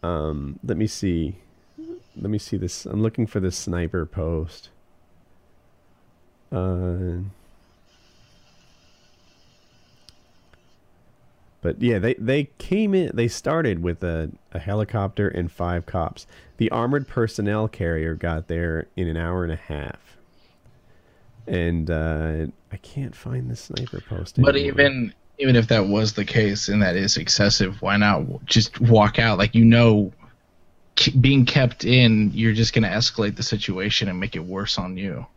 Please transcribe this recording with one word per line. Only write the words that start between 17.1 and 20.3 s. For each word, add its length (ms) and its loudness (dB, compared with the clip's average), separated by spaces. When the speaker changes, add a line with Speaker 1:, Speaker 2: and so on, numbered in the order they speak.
Speaker 1:
carrier 480 -4
got 320 -6
there 480 -4
in 100 -4
an 100 -4
hour 280 -4
and 80 -4
a 40 -6
half. 640 -12